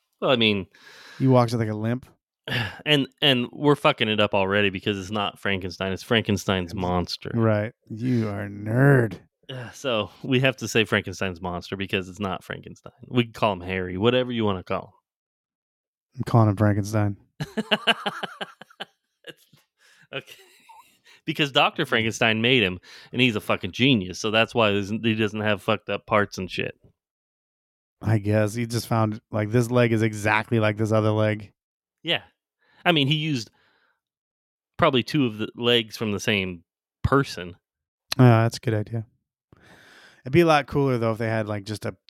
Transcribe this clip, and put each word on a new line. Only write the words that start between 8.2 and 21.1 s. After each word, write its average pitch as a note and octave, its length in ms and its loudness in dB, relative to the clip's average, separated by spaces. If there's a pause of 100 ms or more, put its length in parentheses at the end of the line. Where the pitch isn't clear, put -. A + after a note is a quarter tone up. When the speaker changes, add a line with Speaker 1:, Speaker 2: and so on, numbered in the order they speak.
Speaker 2:
are G2+ 140 -8
a G2+ 60 -10
nerd. A2+ 680 2 (360)
Speaker 1:
Uh, B2 200 -14
so A2 400 -4 (120)
we C3 180 2
have C3+ 180 2
to A2 100 -6
say A2+ 160 2
Frankenstein's F#2+ 560 -4
monster F2+ 360 -8
because F#2+ 320 -4
it's F#2 120 -16
not F#2+ 240 -6
Frankenstein. - 480 -16 (160)
We B2 160 0
can A2+ 80 -10
call A2 220 -2
him F2+ 80 -8
Harry, F#2 340 -6
whatever B2 360 2
you A2+ 120 0
wanna F#2+ 200 -2
call F#2+ 180 -4
him. - 80 -20 (1300)
Speaker 2:
I'm A#2 60 -6
calling A2 260 4
him G2 60 -2
Frankenstein. G#2 600 0 (240)
Speaker 1:
<laughs> - 160 -10 (2500)
Okay. - 220 -14 (920)